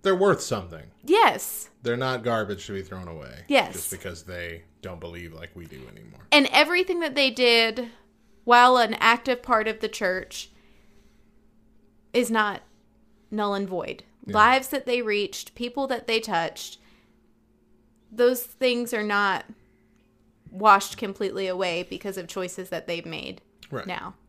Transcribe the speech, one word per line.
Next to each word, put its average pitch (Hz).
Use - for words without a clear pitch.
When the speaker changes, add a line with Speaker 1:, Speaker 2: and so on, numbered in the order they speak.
Speaker 1:
They're 190
worth 185
something. 87
Speaker 2:
Yes. -
Speaker 1:
They're 120
not 127
garbage 107
to 104
be 95
thrown 92
away. 71
Speaker 2:
Yes. 247
Speaker 1:
Just 87
because 90
they 85
don't 90
believe 85
like 82
we 87
do 67
anymore. 53
Speaker 2:
And 285
everything 349
that 294
they 277
did 233
while 247
an 226
active 240
part 226
of 220
the 220
church -
is 233
not 214
null 208
and 196
void. -
Speaker 1:
Yeah. 202
Speaker 2:
Lives 254
that 269
they 247
reached, 208
people 240
that 233
they 226
touched, 180
those 247
things 240
are 214
not 202
washed 214
completely 196
away 180
because 190
of 175
choices 180
that -
they've 170
made -
Speaker 1:
Right. 135
Speaker 2:
now. -